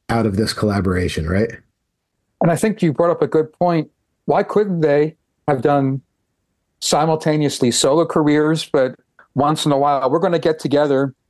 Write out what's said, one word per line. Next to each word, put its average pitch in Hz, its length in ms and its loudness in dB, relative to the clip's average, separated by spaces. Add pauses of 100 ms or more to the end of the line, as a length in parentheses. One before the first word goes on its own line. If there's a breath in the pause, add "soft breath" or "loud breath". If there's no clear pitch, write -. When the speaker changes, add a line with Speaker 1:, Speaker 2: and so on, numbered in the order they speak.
Speaker 1:
out 113 200 0
of 98 100 -2
this 110 160 0
collaboration, 90 720 -2
right? 98 220 0 (920)
Speaker 2:
And 170 120 2
I 165 40 0
think - 280 -2
you 156 100 2
brought 170 160 0
up 160 140 0
a 143 40 -2
good 156 240 0
point. 170 380 -2 (360)
Why 170 180 2
couldn't 202 380 -2
they 151 340 2 (320)
have 135 160 -2
done 139 360 0 (800)
simultaneously 151 920 0
solo 151 340 2
careers, 151 640 0
but 127 300 0 (340 soft breath)
once 147 320 0
in 151 60 2
a 139 80 2
while, 139 320 0
we're 165 80 2
gonna 170 180 0
get 160 220 0
together, 139 560 0 (140)